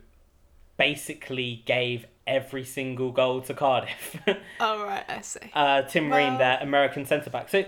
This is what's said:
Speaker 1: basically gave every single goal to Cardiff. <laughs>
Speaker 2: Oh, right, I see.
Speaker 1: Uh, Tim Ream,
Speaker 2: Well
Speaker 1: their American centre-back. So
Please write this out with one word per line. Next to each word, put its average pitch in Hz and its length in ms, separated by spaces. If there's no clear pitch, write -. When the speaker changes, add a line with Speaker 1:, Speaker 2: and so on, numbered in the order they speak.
Speaker 1:
basically 135 880
gave 123 400
every 131 360
single 127 480
goal 127 300
to 127 140
Cardiff. - 680
<laughs> - 140
Speaker 2:
Oh, 214 260
right, 196 240
I - 120
see. - 180
Speaker 1:
Uh, 139 260
Tim 147 320
Ream, 139 200
Speaker 2:
Well 127 40
Speaker 1:
their 131 240
American 139 440
centre-back. 147 440
So 196 180